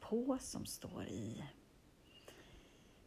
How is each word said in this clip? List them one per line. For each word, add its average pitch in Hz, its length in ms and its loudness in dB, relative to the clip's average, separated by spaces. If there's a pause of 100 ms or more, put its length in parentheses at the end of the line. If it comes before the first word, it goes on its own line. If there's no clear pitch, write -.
på, 254 400 6
som - 260 -2
står - 380 -2
i, 104 400 0 (1600)